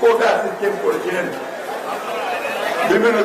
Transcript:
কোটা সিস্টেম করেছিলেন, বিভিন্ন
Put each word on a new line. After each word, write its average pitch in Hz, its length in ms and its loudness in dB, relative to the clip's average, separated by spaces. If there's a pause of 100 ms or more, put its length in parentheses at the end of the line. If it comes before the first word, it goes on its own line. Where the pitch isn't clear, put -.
কোটা 233 420 4
সিস্টেম 196 300 -2 (100)
করেছিলেন, 180 440 -2 (1600)
বিভিন্ন 214 360 4